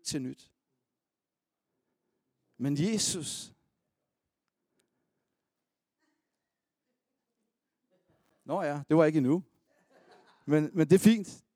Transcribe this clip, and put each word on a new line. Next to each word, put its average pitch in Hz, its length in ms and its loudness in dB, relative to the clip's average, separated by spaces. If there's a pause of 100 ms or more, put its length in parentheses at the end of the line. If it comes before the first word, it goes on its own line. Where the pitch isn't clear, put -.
til 143 180 -8
nyt. - 300 -14 (2000)
Men 143 200 -4
Jesus. 196 760 -6 (4000)
Nå - 180 -6
ja, 147 260 -6
det 151 80 4
var 165 80 6
ikke 156 120 2
endnu. 147 260 2 (1040)
Men, 151 280 0
men 156 140 2
det 175 60 6
er 196 40 8
fint. 214 460 2 (120)